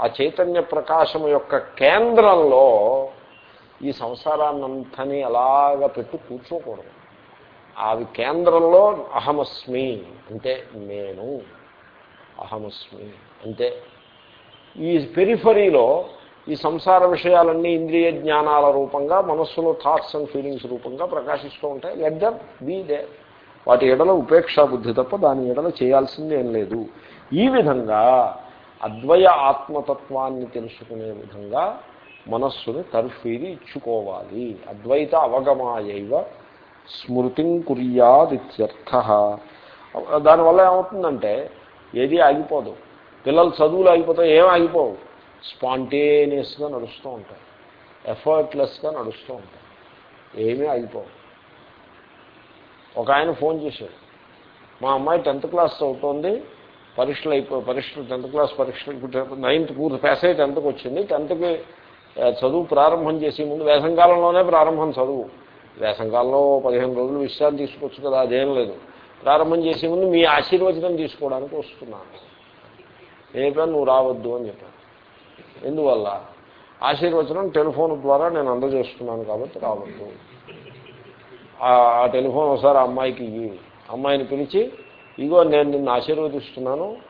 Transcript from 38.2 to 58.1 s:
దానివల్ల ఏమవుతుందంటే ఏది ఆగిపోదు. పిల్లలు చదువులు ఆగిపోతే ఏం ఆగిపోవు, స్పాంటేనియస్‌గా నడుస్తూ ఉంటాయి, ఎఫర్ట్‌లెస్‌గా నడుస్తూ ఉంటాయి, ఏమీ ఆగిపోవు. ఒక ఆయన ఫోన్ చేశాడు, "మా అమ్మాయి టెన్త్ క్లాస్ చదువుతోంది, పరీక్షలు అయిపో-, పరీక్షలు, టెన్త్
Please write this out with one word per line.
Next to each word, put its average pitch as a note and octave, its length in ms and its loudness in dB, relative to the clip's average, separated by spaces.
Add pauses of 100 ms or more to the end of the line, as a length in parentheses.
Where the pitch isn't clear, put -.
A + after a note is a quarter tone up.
దానివల్ల E3 440 6
ఏమవుతుందంటే E3+ 920 0 (440)
ఏది C#3 260 2
ఆగిపోదు. D3 540 0 (520)
పిల్లలు D#3+ 220 4
చదువులు F3 420 4
ఆగిపోతే E3 460 4
ఏం E3+ 100 8
ఆగిపోవు, E3 500 2 (480)
స్పాంటేనియస్‌గా C#3+ 1200 0
నడుస్తూ B2 420 -12
ఉంటాయి, G#2 300 -18 (680)
ఎఫర్ట్‌లెస్‌గా D3+ 920 -2
నడుస్తూ A2+ 340 -12
ఉంటాయి, - 1160 -12
ఏమీ C#3 160 -4
ఆగిపోవు. A2+ 380 -6 (2000)
ఒక A#2 100 -2
ఆయన D3+ 220 2
ఫోన్ D3+ 300 -4
చేశాడు, A#2 300 -12 (920)
"మా C3+ 80 2
అమ్మాయి D3 300 0
టెన్త్ C#3 240 -2
క్లాస్ E3 360 0
చదువుతోంది, D3 600 -4 (560)
పరీక్షలు C#3 340 -4
అయిపో-, C3+ 280 -2
పరీక్షలు, B2+ 440 -8
టెన్త్ B2+ 260 -10